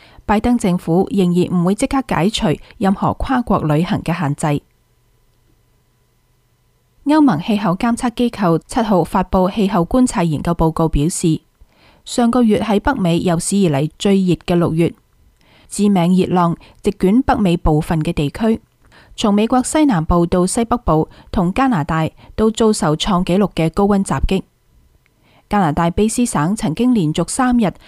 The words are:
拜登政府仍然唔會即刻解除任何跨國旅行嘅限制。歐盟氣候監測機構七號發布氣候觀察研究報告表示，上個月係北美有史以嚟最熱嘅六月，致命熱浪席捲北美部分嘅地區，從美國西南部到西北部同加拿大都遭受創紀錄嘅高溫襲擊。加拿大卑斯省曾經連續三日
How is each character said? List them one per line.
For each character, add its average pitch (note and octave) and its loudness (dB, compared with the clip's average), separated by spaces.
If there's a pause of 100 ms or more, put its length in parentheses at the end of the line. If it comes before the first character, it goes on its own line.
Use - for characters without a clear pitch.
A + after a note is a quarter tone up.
(240)
拜 G#3+ 0
登 A#3+ 0
政 F3+ 0
府 F3 0
仍 F3+ 2
然 F3+ 2
唔 F3 0
會 F#3+ 2
即 C4+ -4
刻 C4+ -2
解 E3 0
除 A3 -4 (320)
任 G3 0
何 D3+ -2
跨 B3+ -2
國 G3 -2
旅 D3+ 0
行 - -2
嘅 E3+ -4
限 D3 -4
制。 D3 -2 (2500)
歐 D4+ 2
盟 C4 4
氣 G#3 -2
候 G3 0
監 A#3+ -2
測 A#3+ -4
機 A#3+ 0
構 E3+ 0
七 - -4
號 G#3+ 2
發 F#3+ -2
布 F#3 0
氣 G3 0
候 G3 0
觀 B3+ 2
察 G#3+ 0
研 D#3 -2
究 E3+ -2
報 D#3+ 0
告 D#3+ 0
表 D3 0
示， E3 -2 (640)
上 A#3+ 0
個 B3 2
月 G#3+ 4
係 G#3 0
北 C#4+ -2
美 E3+ 0
有 E3+ 0
史 - -4
以 F#3+ 2
嚟 C#3+ -2
最 G3 2
熱 F3+ 2 (100)
嘅 F3+ 0
六 E3+ 0
月， E3 0 (760)
致 G3+ -2
命 F#3 2
熱 F#3 2
浪 E3+ 0 (260)
席 G#3 -2
捲 G3 2
北 C4+ 0
美 F3+ 0
部 D#3 0
分 E3 -2
嘅 D#3+ -4
地 D3+ -2
區， A3+ -2 (540)
從 G#3+ 0
美 G#3 2
國 B3+ 2
西 D#4 0
南 G3 2
部 E3+ 2
到 F3+ 0
西 A#3 -2
北 A#3+ -4
部 D#3+ 0 (220)
同 F#3+ -2
加 C4+ 0
拿 B3 0
大 D#3+ -2 (240)
都 A3 0
遭 A3 2
受 E3 0
創 F3+ -2
紀 F3 0
錄 G3+ 0
嘅 E3 0
高 G3+ 0
溫 G3 2
襲 C#3 -4
擊。 F#3+ 0 (1080)
加 G#3 0
拿 E3 2
大 E3+ 0
卑 G#3 0
斯 A#3+ -2
省 G3+ -2
曾 D#3+ -4
經 B3 0
連 D#3+ 0
續 F3 -2
三 B3+ 0
日 A3 2 (160)